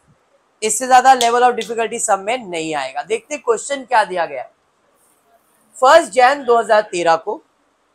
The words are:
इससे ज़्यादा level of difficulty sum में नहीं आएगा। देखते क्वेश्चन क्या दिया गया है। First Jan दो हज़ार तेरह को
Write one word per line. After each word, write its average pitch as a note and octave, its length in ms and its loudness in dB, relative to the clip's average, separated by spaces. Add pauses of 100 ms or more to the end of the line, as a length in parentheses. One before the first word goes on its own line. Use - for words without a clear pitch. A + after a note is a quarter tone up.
(640)
इससे A3 220 -4
ज़्यादा B3+ 280 6
level A#3+ 280 2
of B3 140 2
difficulty A3+ 440 -6
sum G3 200 -2
में G#3+ 180 -6
नहीं E3 380 -8
आएगा। C3+ 260 -8
देखते A3+ 360 -8
क्वेश्चन B3 460 -6
क्या A3 200 0
दिया F3+ 220 -6
गया C#3 160 -12
है। - 100 -18 (1300)
First C#4+ 300 6
Jan B3+ 320 2
दो A#3 140 2
हज़ार G#3+ 240 2
तेरह E3+ 340 0
को A3 260 -8 (540)